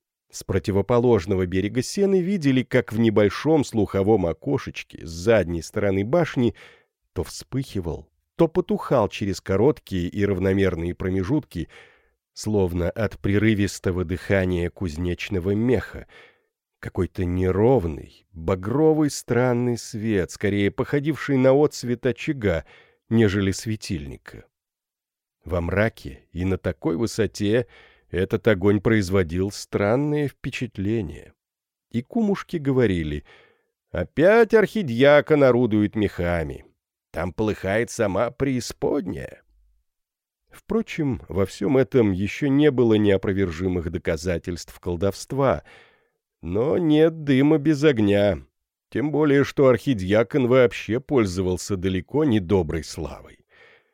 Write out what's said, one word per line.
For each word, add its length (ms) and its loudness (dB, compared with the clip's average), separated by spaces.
с 140 -14
противоположного 1040 0
берега 360 -2
Сены 380 0
видели, 420 0
как 300 0
в 80 -2
небольшом 640 2
слуховом 640 0
окошечке 800 -6
с 60 -12
задней 520 0
стороны 420 -2
башни 500 0
то 100 -4
вспыхивал, 840 -8
то 100 4
потухал 640 0
через 320 -6
короткие 680 -2
и 160 -4
равномерные 680 0
промежутки, 760 -4
словно 580 -2
от 280 -6
прерывистого 880 0
дыхания 640 -2
кузнечного 800 -4
меха, 540 -2
Какой-то 440 -4
неровный, 1080 0
багровый 800 0
странный 640 0
свет, 540 -4
скорее 400 -2
походивший 640 -4
на 160 6
отсвет 540 0
очага, 580 -2
нежели 420 4
светильника. 960 -10
Во 160 -4
мраке 680 -4
и 140 -6
на 120 0
такой 400 -4
высоте 720 -2
этот 360 -2
огонь 340 2
производил 680 0
странное 800 -2
впечатление. 1040 -6
И 120 -4
кумушки 560 -4
говорили: 640 0
«Опять 640 2
архидиакон 880 4
орудует 540 4
мехами. 680 -2
Там 220 -6
полыхает 580 -2
сама 400 -2
преисподняя». 1120 -6
Впрочем, 800 -4
во 160 0
всем 320 -2
этом 360 4
еще 360 -2
не 220 4
было 240 4
неопровержимых 960 0
доказательств 880 -6
колдовства. 880 -2
Но 380 0
нет 460 2
дыма 340 4
без 240 0
огня. 600 2
Тем 200 -4
более, 340 2
что 240 2
архидиакон 800 2
вообще 540 2
пользовался 760 0
далеко 480 -2
не 140 4
доброй 460 0
славой. 600 -12